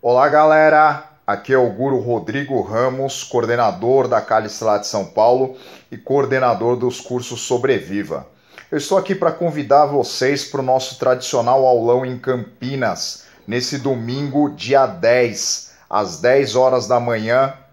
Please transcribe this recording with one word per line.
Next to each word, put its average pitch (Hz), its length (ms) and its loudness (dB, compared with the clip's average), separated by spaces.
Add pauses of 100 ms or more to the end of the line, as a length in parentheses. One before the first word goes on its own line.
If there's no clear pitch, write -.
Olá, 123 220 4
galera! 156 720 4 (240)
Aqui 101 280 -2
é - 20 6
o 123 140 4
Guru 127 280 -2
Rodrigo 120 600 -4
Ramos, 127 640 -2
coordenador 120 840 2
da 120 140 2
Cálice 110 420 -2
Latte 104 240 0
São 98 200 -4
Paulo 123 500 2 (340)
e 123 60 -14
coordenador 127 800 0
dos 120 240 -4
cursos 123 400 -8
Sobreviva. 101 880 -2 (440)
Eu 160 60 -4
estou 170 220 0
aqui 190 160 -2
pra 165 180 0
convidar 151 540 0
vocês 139 580 -2
pro 139 180 -6
nosso 131 360 -2
tradicional 127 680 0
aulão 123 400 2
em 127 140 -8
Campinas, 123 1040 -6 (220)
nesse 123 320 -4
domingo, 135 720 -2
dia 135 340 0
dez, 113 840 -2 (180)
às 92 320 -4
dez 123 340 2
horas 123 320 2
da 120 140 2
manhã 120 540 0 (180)